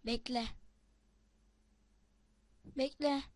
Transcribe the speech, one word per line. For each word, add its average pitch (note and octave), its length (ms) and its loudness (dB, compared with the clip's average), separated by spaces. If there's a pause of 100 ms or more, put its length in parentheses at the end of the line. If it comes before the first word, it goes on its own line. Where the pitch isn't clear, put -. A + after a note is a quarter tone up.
Bekle. A#3 400 0 (2250)
Bekle. C#4 560 0 (140)